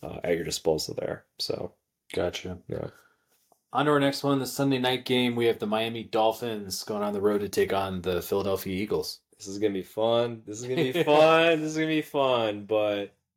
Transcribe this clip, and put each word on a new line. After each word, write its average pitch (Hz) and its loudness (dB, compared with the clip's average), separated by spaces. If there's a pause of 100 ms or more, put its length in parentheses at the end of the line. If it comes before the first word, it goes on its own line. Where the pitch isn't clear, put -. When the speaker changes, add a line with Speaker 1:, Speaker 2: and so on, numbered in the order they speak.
Speaker 1:
uh, - -10
at 87 0
your 82 -2
disposal 78 -2
there. - -6 (140)
So, - -6 (400)
Speaker 2:
Gotcha. 90 -4 (100)
Speaker 1:
yeah. - -6 (840)
Speaker 2:
On 131 2
to 147 4
our 143 6
next 139 0
one, 139 2
the 127 -4
Sunday 135 0
night 127 0
game. 123 2
We 120 2
have 110 2
the 110 -4
Miami 113 -2
Dolphins 110 0
going 104 -4
on 104 -2
the 101 -4
road 104 2
to 101 -4
take 98 0
on 95 -2
the 87 -2
Philadelphia 95 -2
Eagles. 95 -4 (160)
Speaker 1:
This - -16
is 98 -10
gonna 101 0
be 95 -6
fun. 117 0
This 107 -12
is 120 -10
gonna 127 -4 (160)
be - -
Speaker 2:
<laughs> 170 0
Speaker 1:
fun. 160 6
This 156 -4
is 156 -6
gonna 156 0
be 156 0
fun. 117 0
But, 104 0 (220)